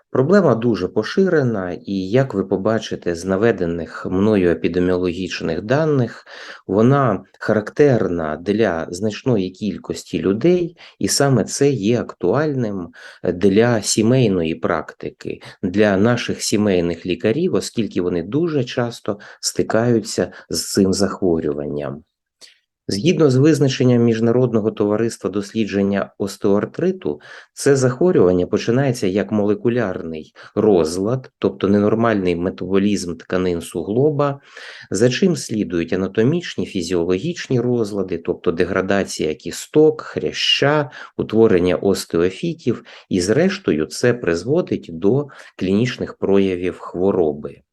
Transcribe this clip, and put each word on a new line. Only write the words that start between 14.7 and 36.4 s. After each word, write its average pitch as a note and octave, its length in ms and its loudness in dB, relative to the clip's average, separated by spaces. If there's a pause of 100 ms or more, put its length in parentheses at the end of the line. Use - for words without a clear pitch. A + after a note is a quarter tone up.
для G2+ 340 2
наших A2+ 460 0
сімейних F#2 640 0
лікарів, A2+ 480 -2
оскільки G2+ 460 -4
вони F2 220 -2
дуже C#3+ 420 -2
часто A#2 540 -6 (220)
стикаються A2 920 0 (160)
з - 240 -6
цим F#2+ 200 4
захворюванням. D2+ 1120 -2 (840)
Згідно D3+ 420 2
з B2+ 60 4
визначенням C3 680 4
Міжнародного A2+ 640 2
товариства G#2 600 -2
дослідження G2+ 880 -2
остеоартриту, G#2 1000 -2 (320)
це C#3 240 2
захворювання B2+ 720 4
починається A#2+ 600 0
як F#2+ 260 0
молекулярний G2+ 1000 -2 (220)
розлад, G2+ 840 2
тобто G2 300 -2
ненормальний G#2 680 2
метаболізм F#2 800 -2
тканин F2+ 460 -2
суглоба, C#3 800 -2 (500)
за A2+ 200 2
чим E3+ 260 2
слідують F2+ 560 -4
анатомічні, G2+ 720 -2